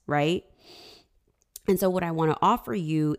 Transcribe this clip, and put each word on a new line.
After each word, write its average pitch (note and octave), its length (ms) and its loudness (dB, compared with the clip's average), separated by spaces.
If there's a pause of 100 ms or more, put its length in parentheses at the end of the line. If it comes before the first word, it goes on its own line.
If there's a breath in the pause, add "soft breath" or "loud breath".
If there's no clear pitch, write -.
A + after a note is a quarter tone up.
right? D3 400 0 (1200 loud breath)
And F#3 120 2
so F#3 120 2
what F3+ 120 -2
I E3+ 60 -4
want D#3+ 220 0
to - 100 0
offer A#3 320 0
you D#3 460 0